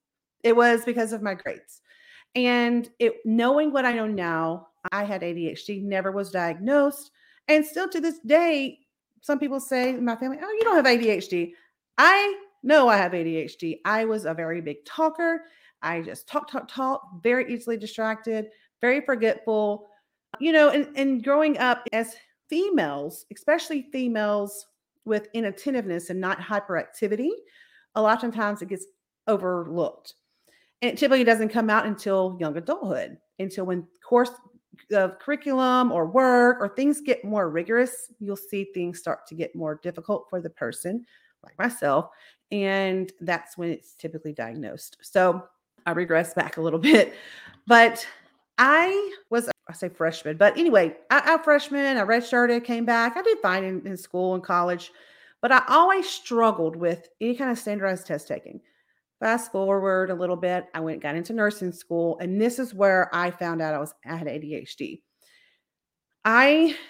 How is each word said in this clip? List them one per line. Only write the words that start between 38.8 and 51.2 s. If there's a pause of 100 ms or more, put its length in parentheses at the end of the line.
start
to
get
more
difficult
for
the
person, (380)
like
myself. (420)
And (100)
that's
when
it's
typically
diagnosed.
So (420)
I
regress
back
a
little
<laughs>
bit, (520)
but (520)
I (160)
was, (200)
I
say
freshman,
but
anyway, (120)
I,